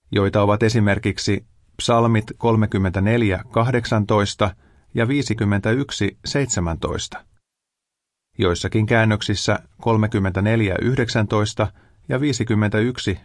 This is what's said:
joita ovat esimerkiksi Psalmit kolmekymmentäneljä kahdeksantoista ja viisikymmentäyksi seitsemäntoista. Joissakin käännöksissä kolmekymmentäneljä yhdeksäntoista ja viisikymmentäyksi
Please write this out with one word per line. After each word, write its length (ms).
joita 300
ovat 200
esimerkiksi 840
Psalmit 480
kolmekymmentäneljä 1120
kahdeksantoista 1040
ja 140
viisikymmentäyksi 1160
seitsemäntoista. 1000
Joissakin 480
käännöksissä 720
kolmekymmentäneljä 1040
yhdeksäntoista 920
ja 120
viisikymmentäyksi 1040